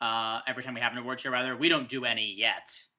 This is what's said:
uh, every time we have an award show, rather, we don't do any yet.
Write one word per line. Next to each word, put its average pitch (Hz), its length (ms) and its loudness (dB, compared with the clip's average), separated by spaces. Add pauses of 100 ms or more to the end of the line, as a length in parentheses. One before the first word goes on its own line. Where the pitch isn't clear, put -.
uh, 113 440 0
every 127 180 -4
time 127 100 -6
we 117 80 -4
have 120 100 2
an 120 60 -6
award 127 240 -4
show, 139 80 -4
rather, 127 260 0
we 147 140 4
don't 147 180 4
do 127 160 -4
any 110 340 0
yet. 113 320 0 (300)